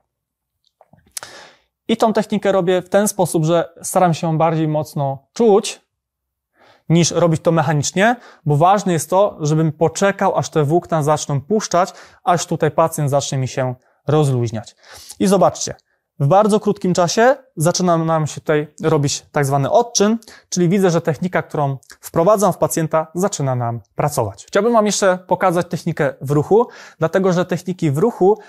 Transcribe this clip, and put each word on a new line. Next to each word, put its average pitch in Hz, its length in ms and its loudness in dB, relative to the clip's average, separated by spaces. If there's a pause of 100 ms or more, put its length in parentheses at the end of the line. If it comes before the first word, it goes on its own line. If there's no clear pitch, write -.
(1900)
I 226 100 0
tą 220 160 2
technikę 202 380 -2
robię 185 300 0
w 180 80 -12
ten 202 180 2
sposób, 175 380 -2
że 165 360 0
staram 180 320 2
się 170 140 -4
ją 160 100 0
bardziej 160 300 0
mocno 151 640 -6
czuć, 226 480 2 (1080)
niż 165 220 2
robić 165 300 0
to 175 100 0
mechanicznie, 165 640 0 (300)
bo 147 120 2
ważne 185 360 2
jest 151 160 -4
to, 196 320 2
żebym 156 300 0
poczekał, 190 640 0
aż 139 120 -2
te 156 140 0
włókna 160 400 -2
zaczną 147 380 -2
puszczać, 196 520 -2 (300)
aż 175 220 0
tutaj 156 260 -2
pacjent 160 380 0
zacznie 139 280 -2
mi 131 100 -2
się 127 280 -6 (320)
rozluźniać. 123 680 0 (440)
I 202 80 2
zobaczcie, 180 480 0 (440)
w 139 80 0
bardzo 202 320 4
krótkim 190 340 -2
czasie 220 420 2 (200)
zaczyna 175 420 0
nam 160 300 -2
się - 140 -12
tutaj 151 260 -2 (160)
robić 151 480 -2
tak 147 140 0
zwany 139 260 -2
odczyn, 233 460 0 (320)
czyli 180 200 0
widzę, 190 200 2
że 165 120 0
technika, 170 400 -4
którą 143 360 -4 (220)
wprowadzam 190 540 2
w - 40 -18
pacjenta, 160 560 -2
zaczyna 147 420 -4
nam 117 260 -6 (140)
pracować. 131 520 -4
Chciałbym 220 260 0
wam 214 120 2
jeszcze 190 320 0 (100)
pokazać 180 400 0
technikę 160 540 -4
w 135 100 -6
ruchu, 185 360 2 (300)
dlatego 185 360 0
że 175 120 0
techniki 180 460 -4
w 135 60 -2
ruchu 208 520 2